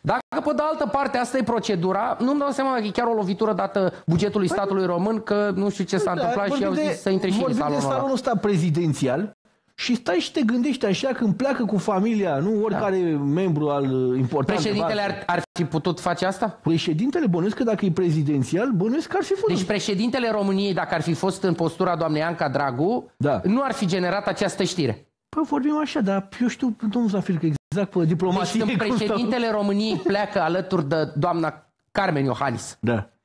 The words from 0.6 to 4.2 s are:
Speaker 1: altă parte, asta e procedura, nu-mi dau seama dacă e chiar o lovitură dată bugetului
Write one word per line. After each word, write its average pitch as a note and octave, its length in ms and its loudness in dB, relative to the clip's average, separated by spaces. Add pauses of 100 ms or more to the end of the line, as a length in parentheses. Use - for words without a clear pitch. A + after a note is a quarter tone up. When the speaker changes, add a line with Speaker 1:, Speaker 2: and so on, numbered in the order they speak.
Speaker 1:
altă D#4 160 -2
parte, C4 320 0
asta B3 200 -2
e B3+ 40 2
procedura, G3+ 760 0
nu-mi C4+ 180 2
dau C#4+ 120 0
seama C4+ 220 0
dacă A#3 120 -2
e G#3 60 -2
chiar A#3+ 160 0
o A#3 60 2
lovitură G#3+ 400 0
dată G3 400 0 (140)
bugetului G3 400 2